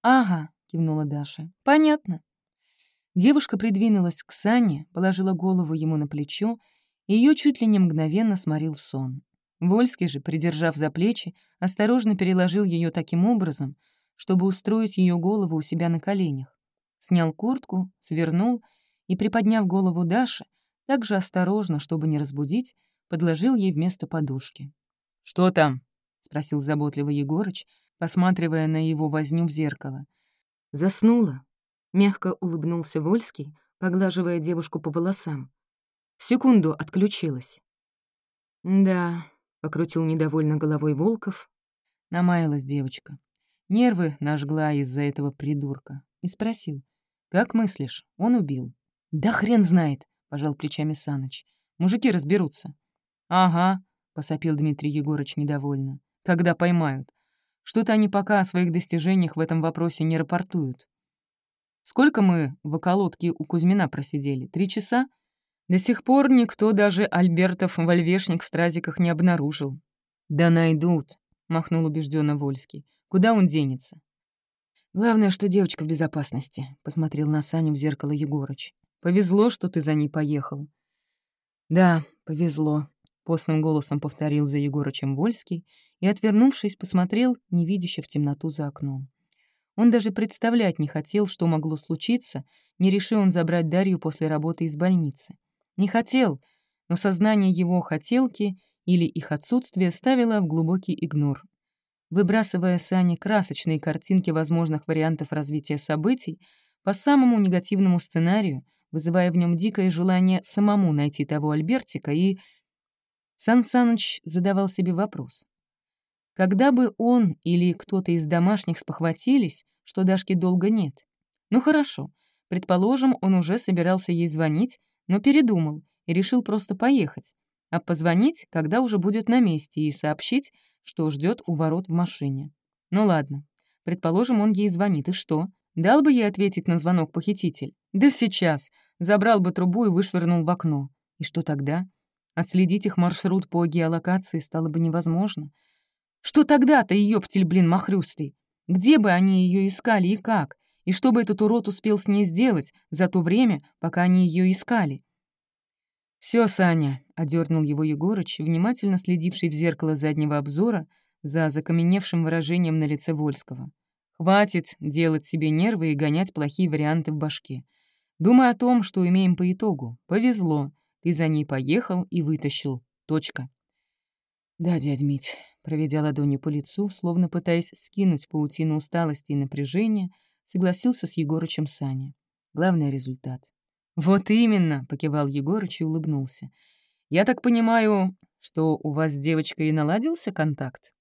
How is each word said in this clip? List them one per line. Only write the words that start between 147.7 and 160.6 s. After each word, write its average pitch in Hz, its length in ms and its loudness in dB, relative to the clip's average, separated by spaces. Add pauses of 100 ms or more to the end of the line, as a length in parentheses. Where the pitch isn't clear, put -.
Где 202 300 6
бы 208 120 4
они 185 360 4
ее 190 200 2
искали 196 420 0
и 208 80 2
как? 196 400 -2 (280)
И 185 80 0
что 247 180 2
бы 233 100 4
этот 208 220 0
урод 214 260 2
успел 208 300 0
с 202 80 -6
ней 202 180 2
сделать 185 480 2 (180)
за 175 180 0
то 185 140 0
время, 185 400 2 (180)
пока 165 220 -2
они 180 240 4
ее 180 240 2
искали? 185 520 -2 (1160)
«Все, 226 280 2
Саня», — 165 560 2 (140)
одернул 160 480 0
его 147 180 -2
Егорыч, 160 560 -2
внимательно 185 600 0
следивший 180 500 -2
в 151 40 -4
зеркало 156 440 -2
заднего 147 420 -2
обзора 156 480 -2 (360)